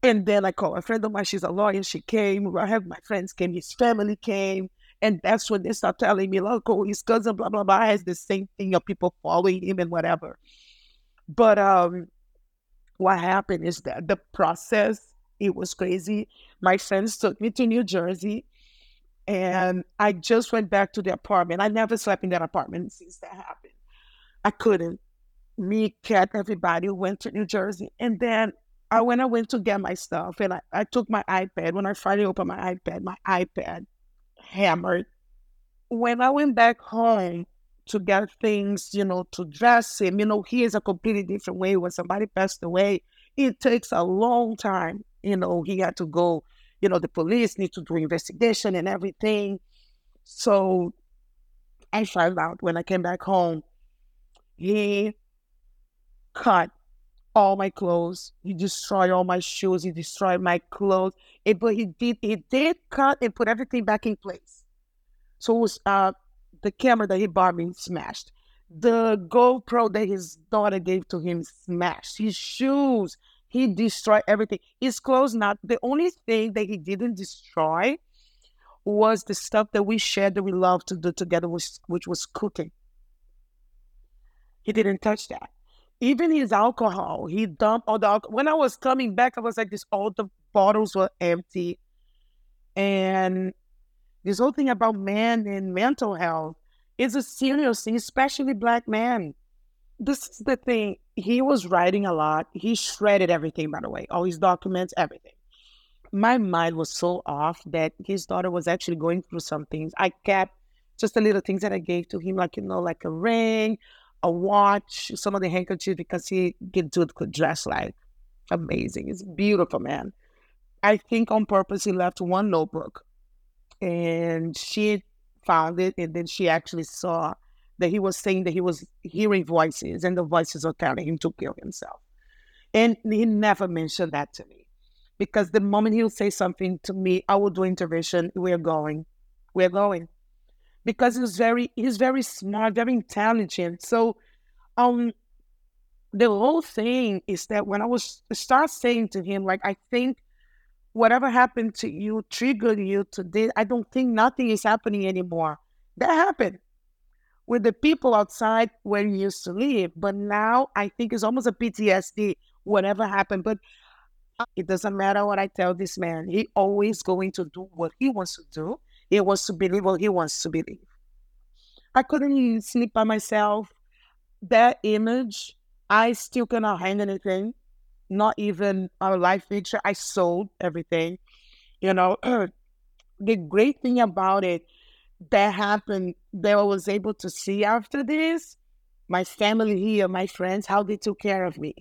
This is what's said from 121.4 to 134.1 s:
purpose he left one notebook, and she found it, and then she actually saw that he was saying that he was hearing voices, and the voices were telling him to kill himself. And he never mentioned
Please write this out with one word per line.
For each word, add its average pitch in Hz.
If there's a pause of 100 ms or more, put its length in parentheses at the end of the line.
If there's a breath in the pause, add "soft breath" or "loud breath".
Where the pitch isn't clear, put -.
purpose 196
he 208
left 185
one 185
notebook, 160 (760)
and 170
she 208 (420)
found 170
it, 185
and 165
then 170
she 175
actually 165
saw 165 (440)
that 175
he 196
was 190
saying 190
that 175
he 180
was 175 (160)
hearing 196
voices, 160
and 180
the 180
voices 160
were 160
telling 131
him 160
to 165
kill -
himself. - (720 soft breath)
And 226
he 220
never 208
mentioned 165